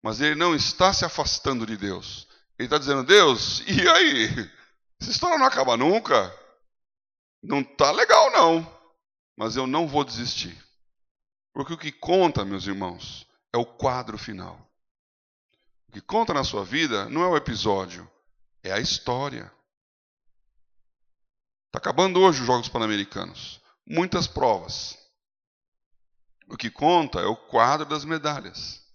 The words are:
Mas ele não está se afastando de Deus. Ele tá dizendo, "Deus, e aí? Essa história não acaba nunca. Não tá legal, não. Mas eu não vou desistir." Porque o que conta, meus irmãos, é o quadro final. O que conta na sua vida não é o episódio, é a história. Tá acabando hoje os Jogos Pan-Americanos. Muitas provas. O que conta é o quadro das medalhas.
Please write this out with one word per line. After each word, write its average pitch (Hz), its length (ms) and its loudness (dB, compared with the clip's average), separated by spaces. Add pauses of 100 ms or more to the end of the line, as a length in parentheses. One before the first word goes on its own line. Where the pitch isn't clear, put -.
Mas 110 160 -6
ele 147 160 2
não 170 180 2
está 185 380 2
se 185 140 -2
afastando 135 600 -4
de 107 120 -8
Deus. 95 500 -10 (320)
Ele 120 80 -4
tá 147 100 0
dizendo, 135 260 0
"Deus, 151 640 6
e 185 200 2
aí? 135 640 2 (500)
Essa 247 100 -10
história 339 260 0
não 262 80 4
acaba 131 320 2
nunca. 131 560 2 (1080)
Não 143 220 -2
tá 143 280 2
legal, - 400 6
não. 165 500 4 (560)
Mas 113 180 -6
eu 131 100 -2
não 151 220 0
vou 143 160 0
desistir." 113 580 -10 (920)
Porque 139 200 -8
o 160 40 -12
que 151 140 -10
conta, 170 520 2
meus 98 240 -8
irmãos, 95 600 -10 (260)
é 120 40 0
o 120 80 0
quadro 123 520 -6
final. 90 520 -14 (1160)
O - 40 -20
que 98 100 -18
conta 214 320 -2
na 139 100 0
sua 104 220 -6
vida 113 440 -2
não 151 140 -2
é 180 40 0
o 170 100 2
episódio, 95 720 -4 (540)
é 92 80 -8
a 101 80 -2
história. 131 720 -6 (2250)
Tá 143 60 -10
acabando 180 420 0
hoje 170 220 6
os 117 60 -4
Jogos 123 220 0
Pan-Americanos. 101 920 -6 (240)
Muitas 175 420 -2
provas. 110 680 -4 (1500)
O - 80 -16
que 113 120 -10
conta 156 500 2
é 90 60 -2
o 110 100 -2
quadro 131 500 0
das 143 200 -6
medalhas. 151 760 -8 (140)